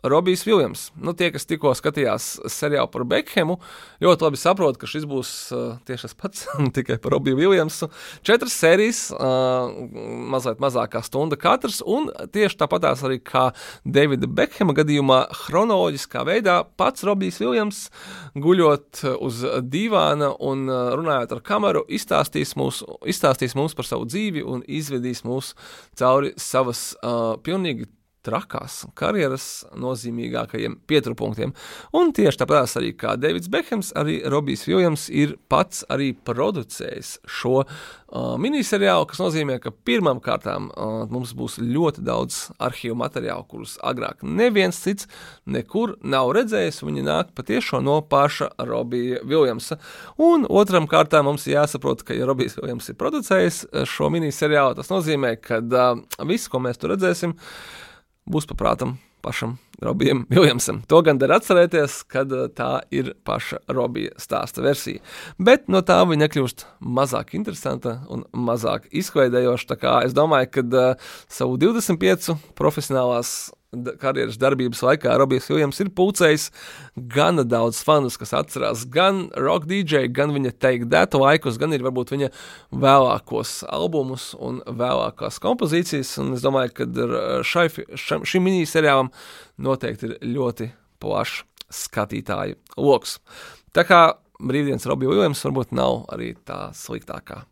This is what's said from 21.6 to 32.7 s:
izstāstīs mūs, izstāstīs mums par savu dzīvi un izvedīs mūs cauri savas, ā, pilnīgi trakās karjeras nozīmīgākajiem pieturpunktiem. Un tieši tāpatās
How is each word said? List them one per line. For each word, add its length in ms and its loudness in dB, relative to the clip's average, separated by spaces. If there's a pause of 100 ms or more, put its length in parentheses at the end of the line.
izstāstīs 640 -2
mūs, 300 -4 (160)
izstāstīs 580 0
mums 160 -2
par 160 -8
savu 160 -4
dzīvi 400 -4
un 160 -6
izvedīs 640 -6
mūs 300 -6 (380)
cauri 440 2
savas, 560 -2
ā, 440 -2
pilnīgi 520 -4 (340)
trakās 580 -6 (120)
karjeras 520 -2 (240)
nozīmīgākajiem 1120 -6
pieturpunktiem. 680 -2 (360)
Un 220 4
tieši 300 2
tāpatās 340 2